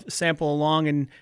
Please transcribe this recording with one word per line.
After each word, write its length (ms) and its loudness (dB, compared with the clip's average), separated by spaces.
sample 460 -2
along 340 2
and 220 -2